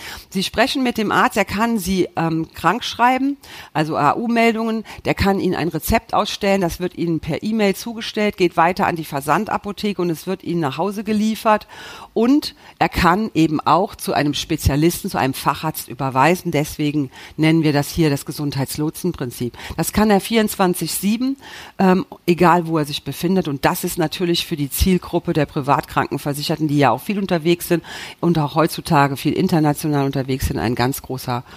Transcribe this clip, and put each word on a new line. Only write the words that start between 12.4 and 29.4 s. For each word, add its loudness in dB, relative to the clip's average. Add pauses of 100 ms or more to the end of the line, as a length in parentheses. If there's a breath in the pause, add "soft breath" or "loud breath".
er 2
kann 2
eben 2
auch 2
zu -6
einem 0
Spezialisten, 0
zu -4
einem 0
Facharzt -4
überweisen. 2
Deswegen -2 (260 loud breath)
nennen 4
wir 4
das 0
hier 2
das 0
Gesundheitslotsenprinzip. -4 (200 loud breath)
Das -4
kann 4
er 6
vierundzwanzig 0
sieben, 0 (420 loud breath)
ähm, 4 (200)
egal 4
wo 0
er 0
sich -6
befindet. -2
Und -4
das 2
ist -4
natürlich 0
für -4
die -4
Zielgruppe 0
der 2
Privatkrankenversicherten, -2
die 0
ja 6
auch -2
viel -4
unterwegs 0
sind 0 (380 loud breath)
und 2
auch -2
heutzutage 2
viel -2
international 0